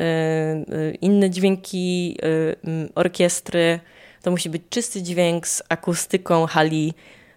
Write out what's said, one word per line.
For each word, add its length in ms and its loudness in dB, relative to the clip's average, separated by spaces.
y, 40 -6
y, 260 -4
inne 280 4
dźwięki, 920 -2
y, 320 0
mm, 280 -4
orkiestry. 840 0
To 100 -2
musi 180 -2
być 200 -4
czysty 340 -4
dźwięk 440 0
z 220 -4
akustyką 760 0
hali, 480 2